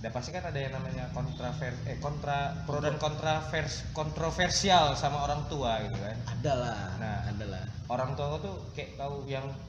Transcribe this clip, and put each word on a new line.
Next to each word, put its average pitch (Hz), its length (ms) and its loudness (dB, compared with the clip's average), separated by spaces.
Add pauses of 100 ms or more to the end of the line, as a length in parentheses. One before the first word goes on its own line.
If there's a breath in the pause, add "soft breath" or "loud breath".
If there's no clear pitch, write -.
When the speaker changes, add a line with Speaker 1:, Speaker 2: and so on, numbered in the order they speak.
Speaker 1:
Ya, 113 80 -6
pasti - 160 -4
kan 175 160 -4
ada 156 80 -2
yang 135 160 0
namanya 127 400 -4
kontraver-, 123 720 -2
eh, 117 160 -2
kontra, 143 640 0
pro 147 160 0
dan 147 160 2
kontra 156 480 0
vers-, - 480 -2
kontroversial 160 1040 4
sama 143 320 2
orang 147 240 2
tua 120 320 2
gitu - 160 -2
kan. 104 160 -4 (160)
Speaker 2:
Ada 151 240 2
lah, 120 240 0 (160)
Speaker 1:
Nah, 107 320 -2
Speaker 2:
ada 104 180 -2
lah. 95 180 -4 (280)
Speaker 1:
orang 131 240 0
tua 143 160 0
aku 160 100 -2
tuh 196 140 -4 (160)
kayak 135 240 -8
tahu 139 320 -4
yang 135 160 -2 (260)